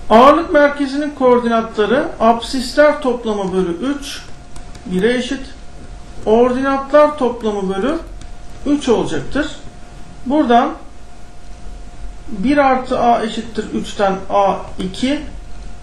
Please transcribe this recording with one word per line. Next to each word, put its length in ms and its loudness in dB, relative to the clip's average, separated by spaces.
Ağırlık 420 8
merkezinin 580 2
koordinatları 1000 2
apsisler 840 2
toplamı 500 -2
bölü 240 0
üç, 460 -6
bire 280 2
eşit. 260 -2
Ordinatlar 920 4
toplamı 560 -2
bölü 240 0
üç 220 0
olacaktır. 640 0
Buradan 440 4
bir 300 0
artı 400 2
A 240 2
eşittir 420 -6
üçten 400 0
A 240 4
iki, 420 -2